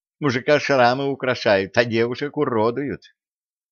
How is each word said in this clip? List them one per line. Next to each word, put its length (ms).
Мужика 400
шрамы 500
украшают, 680
а 60
девушек 540
уродуют». 640